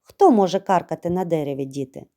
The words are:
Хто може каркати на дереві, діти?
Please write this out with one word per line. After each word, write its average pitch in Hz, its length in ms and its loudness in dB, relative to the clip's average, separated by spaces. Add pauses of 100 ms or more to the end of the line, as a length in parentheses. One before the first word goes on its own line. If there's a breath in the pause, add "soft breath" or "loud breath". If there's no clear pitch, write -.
Хто - 300 2
може 190 280 2
каркати 175 500 -2
на 180 160 -2
дереві, 143 400 -4
діти? 135 400 -12 (120)